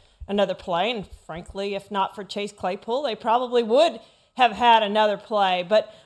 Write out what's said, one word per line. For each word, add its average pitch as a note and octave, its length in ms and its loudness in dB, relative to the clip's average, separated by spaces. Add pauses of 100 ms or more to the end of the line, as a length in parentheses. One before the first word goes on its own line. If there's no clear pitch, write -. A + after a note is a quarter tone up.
(260)
another G3 300 0
play, F#3 340 -2
and G#3+ 160 -6 (200)
frankly, G3 500 -10
if - 160 -10
not G3 240 -2
for G#3 80 -12
Chase G3+ 300 -8
Claypool, G3+ 480 -6
they B3 140 -4
probably A#3+ 460 0
would A#3+ 380 2 (360)
have A#3+ 180 2
had A3+ 280 4
another G#3 360 0
play. F#3+ 460 0
But, G#3+ 300 0 (120)